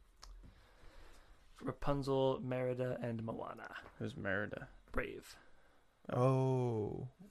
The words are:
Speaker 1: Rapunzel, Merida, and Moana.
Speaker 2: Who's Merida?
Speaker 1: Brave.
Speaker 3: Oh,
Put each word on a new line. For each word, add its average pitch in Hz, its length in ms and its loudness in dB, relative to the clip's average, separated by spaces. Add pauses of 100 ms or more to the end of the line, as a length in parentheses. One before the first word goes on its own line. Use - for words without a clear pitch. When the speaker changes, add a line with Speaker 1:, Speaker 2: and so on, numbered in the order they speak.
(1600)
Speaker 1:
Rapunzel, 135 800 2
Merida, 127 600 0
and 117 220 -2
Moana. - 500 -6 (240)
Speaker 2:
Who's 113 180 -4
Merida? 101 520 0 (240)
Speaker 1:
Brave. - 440 -4 (760)
Speaker 3:
Oh, 127 960 4 (220)